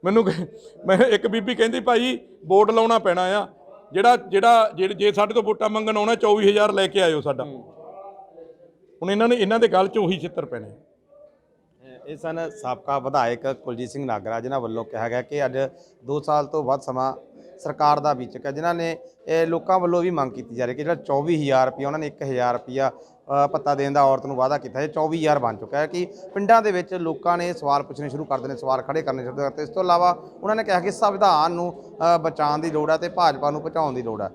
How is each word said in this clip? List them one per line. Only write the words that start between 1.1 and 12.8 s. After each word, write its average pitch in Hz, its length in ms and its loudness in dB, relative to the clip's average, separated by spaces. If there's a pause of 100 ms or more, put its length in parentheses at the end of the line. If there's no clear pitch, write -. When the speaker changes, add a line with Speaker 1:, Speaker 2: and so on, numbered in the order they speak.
Speaker 1:
ਬੀਬੀ 220 280 -2
ਕਹਿੰਦੀ, 226 260 2
"ਭਾਈ, 240 380 2 (280)
ਵੋਟ 202 240 4
ਲਾਉਣਾ 226 280 4
ਪੈਣਾ 185 240 0
ਆ, 196 260 0 (440)
ਜਿਹੜਾ, 233 240 6
ਜਿਹੜਾ, 220 580 4
ਜਿਹੜੇ, 190 200 -2
ਜੇ 196 180 2
ਸਾਡੇ 208 220 2
ਤੋਂ 226 80 4
ਵੋਟਾਂ 214 280 0
ਮੰਗਣ 214 260 -2
ਆਉਣਾ, 214 180 2
ਚੌਵੀ 208 360 4
ਹਜ਼ਾਰ 208 220 4
ਲੈ 190 160 2
ਕੇ 196 140 2
ਆਇਓ 160 180 2
ਸਾਡਾ।" 139 240 -4
Speaker 2:
ਹੂੰ। 131 200 -14 (1400)
Speaker 1:
ਹੁਣ 180 80 -2
ਇਹਨਾਂ 220 180 2
ਨੇ, 247 80 4
ਇਹਨਾਂ 220 220 2
ਦੇ 226 100 6
ਗਲ 190 200 4
'ਚ 190 100 -2
ਉਹੀ 180 220 0
ਛਿੱਤਰ 165 240 -6
ਪੈਣੇ। 110 260 -12 (1400)
Speaker 2:
ਇਹ 151 100 -12
ਸਨ 160 340 -6 (120)
ਸਾਬਕਾ 135 360 -4